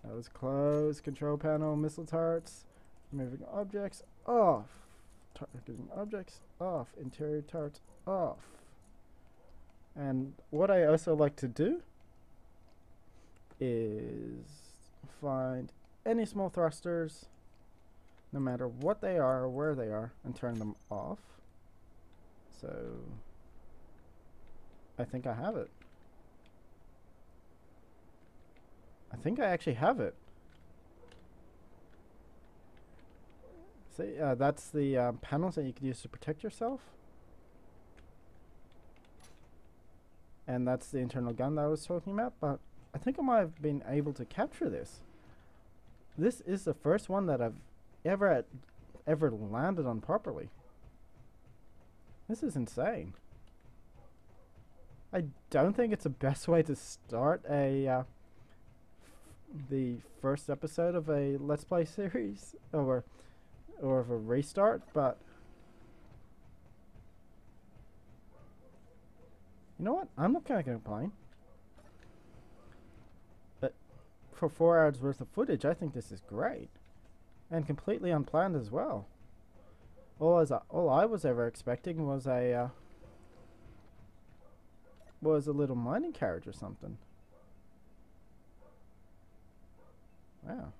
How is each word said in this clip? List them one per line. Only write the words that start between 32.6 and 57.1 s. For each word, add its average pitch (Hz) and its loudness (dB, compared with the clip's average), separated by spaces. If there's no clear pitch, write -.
See, 113 -6
uh, 139 2
that's 139 0
the, 139 2
um, 123 2
panels 165 -2
that 151 -2
you 127 -4
could 135 -8
use 127 -4
to 123 -14
protect - -6
yourself. 233 -4
And 127 0
that's 127 0
the 135 -4
internal 123 -2
gun 127 0
that 147 0
I 147 2
was 156 0
talking 175 -4
about, 226 -2
but 143 0
I - -8
think 262 0
I 349 -2
might 247 6
have 160 0
been 143 0
able 143 0
to 120 -6
capture - -2
this. - -8
This 165 2
is 190 -4
the 151 0
first 180 2
one 190 0
that 131 2
I've 117 0
ever, 185 4
ever 151 4
landed 123 0
on 113 -2
properly. - -2
This 233 -4
is 220 -2
insane. 131 -2
I 180 2
don't 170 6
think 233 2
it's - -4
the 151 0
best 135 0
way 170 8
to 143 0
start - 0